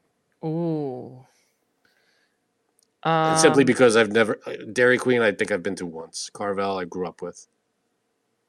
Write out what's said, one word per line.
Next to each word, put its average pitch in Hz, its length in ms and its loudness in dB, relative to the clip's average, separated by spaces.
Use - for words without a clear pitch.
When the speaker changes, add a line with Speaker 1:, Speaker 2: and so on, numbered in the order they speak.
Speaker 1:
Ooh. 147 800 -6
Speaker 2:
And 160 380 0
simply 147 220 6
Speaker 1:
Um, 127 40 4
Speaker 2:
because 120 300 4
I've 110 160 2
never, 110 340 0
uh, 123 60 -10
Dairy 123 260 4
Queen, 123 240 2
I 107 100 2
think 95 180 -4
I've 98 120 -2
been 92 140 -6
to 92 100 -8
once. 82 460 -12
Carvel, 98 460 -4
I 90 60 -6
grew 90 240 -8
up - 140 -14
with. 87 240 -14